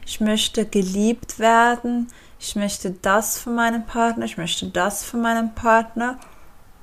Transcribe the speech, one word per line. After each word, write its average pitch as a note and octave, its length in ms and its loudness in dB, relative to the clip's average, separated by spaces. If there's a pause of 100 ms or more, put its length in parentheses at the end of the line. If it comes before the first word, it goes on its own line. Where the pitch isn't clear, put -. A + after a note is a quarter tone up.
„Ich - 160 -8
möchte G#3+ 460 0
geliebt G#3 720 0
werden, A#3+ 680 4 (300)
ich - 180 -10
möchte G3+ 340 -4
das G3+ 480 0
von A#3 160 -6
meinem A#3 320 0
Partner, A#3 400 0
ich - 100 -8
möchte E3 320 -4
das F#3 340 -2
von A#3+ 200 -4
meinem A3+ 320 0
Partner.“ A#3 640 2 (640)